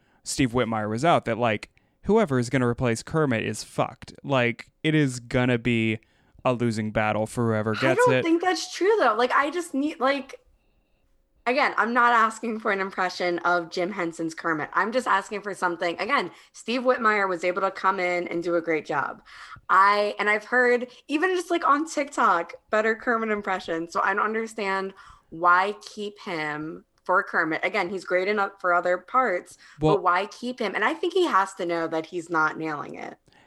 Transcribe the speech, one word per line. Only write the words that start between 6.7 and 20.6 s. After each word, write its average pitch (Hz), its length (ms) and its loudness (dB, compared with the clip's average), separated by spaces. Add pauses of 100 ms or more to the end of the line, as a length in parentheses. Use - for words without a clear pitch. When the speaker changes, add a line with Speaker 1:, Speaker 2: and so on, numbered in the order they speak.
Speaker 1:
battle 107 340 0
for 117 220 0
whoever 107 280 0
Speaker 2:
I 107 40 -4
Speaker 1:
gets 131 160 4 (100)
Speaker 2:
don't 494 80 4
Speaker 1:
it. 127 80 2
Speaker 2:
think 330 180 2
that's 359 340 -2
true, 381 240 2
though. 247 160 4
Like, 247 180 0
I 285 180 2
just 339 240 -6
need, 285 260 -4
like, 262 400 -2 (1080)
again, 254 300 0
I'm 220 160 0
not 240 200 4
asking 220 480 0
for 220 100 -2
an 196 100 0
impression 185 600 -2
of 175 300 0
Jim 185 220 -4
Henson's 165 420 -6
Kermit. 160 380 -4
I'm 190 200 0
just 247 140 -2
asking 196 360 0
for 202 120 -8
something. 175 440 -4
Again, 214 320 -2 (220)
Steve 240 300 -4
Whitmire 220 460 2
was 175 140 -4
able 180 200 0
to 190 80 0
come 190 300 0
in 175 280 -2
and 175 140 -4
do 170 120 -2
a 170 80 2
great 160 240 -2
job. - 360 -4 (460)
I, 202 500 4
and 202 120 0
I've 214 140 0
heard, 247 440 2 (200)